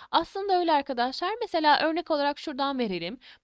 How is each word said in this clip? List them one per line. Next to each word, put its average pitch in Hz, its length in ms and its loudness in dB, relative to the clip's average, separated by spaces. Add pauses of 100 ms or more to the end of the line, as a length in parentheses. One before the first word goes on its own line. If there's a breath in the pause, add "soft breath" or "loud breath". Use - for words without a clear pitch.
(120 loud breath)
Aslında 370 480 0
öyle 330 120 2
arkadaşlar. 277 600 0 (100)
Mesela 311 380 4
örnek 330 320 0
olarak 285 280 0
şuradan 277 400 -4
verelim. 190 380 -4 (260 loud breath)